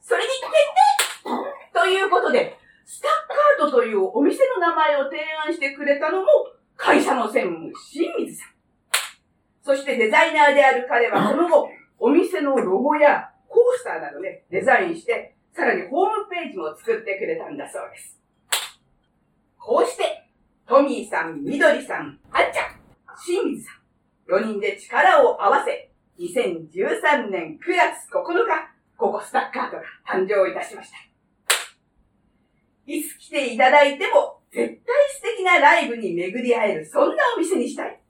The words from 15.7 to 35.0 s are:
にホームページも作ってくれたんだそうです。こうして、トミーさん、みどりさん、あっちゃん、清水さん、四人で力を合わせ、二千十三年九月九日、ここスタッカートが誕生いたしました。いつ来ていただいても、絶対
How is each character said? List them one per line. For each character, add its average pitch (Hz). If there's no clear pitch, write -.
に 175
ホ 349
ー 440
ム 403
ペ 349
ー 196
ジ 196
も 151
作 226
っ -
て 170
く -
れ 160
た -
ん -
だ -
そ -
う -
で -
す。 -
こ -
う -
し -
て、 -
ト 262
ミ 247
ー -
さ -
ん、 320
み 277
ど 302
り -
さ -
ん、 -
あ -
っ -
ち -
ゃ -
ん、 -
清 359
水 -
さ -
ん、 -
四 202
人 214
で -
力 294
を -
合 202
わ 427
せ、 -
二 -
千 165
十 226
三 277
年 165
九 349
月 -
九 -
日、 359
こ 202
こ -
ス -
タ 262
ッ -
カ 254
ー -
ト -
が -
誕 190
生 190
い -
た -
し -
ま -
し -
た。 -
い 302
つ -
来 -
て 262
い 220
た 262
だ 294
い 277
て 392
も、 -
絶 -
対 571